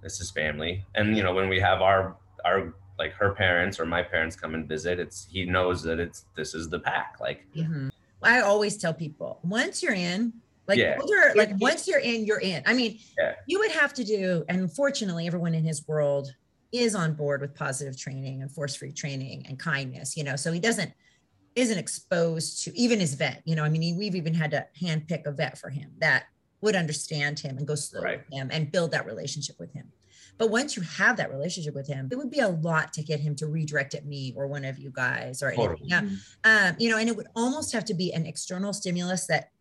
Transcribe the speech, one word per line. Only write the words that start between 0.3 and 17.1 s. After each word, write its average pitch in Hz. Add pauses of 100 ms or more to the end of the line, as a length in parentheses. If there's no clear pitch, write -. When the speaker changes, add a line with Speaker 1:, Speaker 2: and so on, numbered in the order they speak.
Speaker 1:
family. 78 (100)
And, 107
you 104
know, 90
when 95
we 95
have 95
our, 95 (280)
our, 87 (240)
like, 78
her 98
parents 92
or 82
my 85
parents 82
come 80
and 78
visit, 85
it's, -
he 92
knows 90
that 82
it's, - (100)
this 78
is 80
the 85
pack. -
Like -
Speaker 2:
Yeah. 160
Speaker 3:
Mm-hmm. 143 (340)
I 240
always 202
tell 165
people, -
once 240
you're 285
in, 185 (340)
like, 196
Speaker 1:
Yeah. 82
Speaker 3:
older, 381
Speaker 2:
You're -
Speaker 3:
like, 214
Speaker 2:
in. 196
Speaker 3:
once 302
you're 311
in, 233
you're 202
in. 185
I 220
mean, 240 (180)
Speaker 1:
Yeah. - (120)
Speaker 3:
you 359
would 415
have 294
to 247
do, 185
and 180
fortunately, 196
everyone 170
in 160
his 160
world 143 (380)
is 233
on 160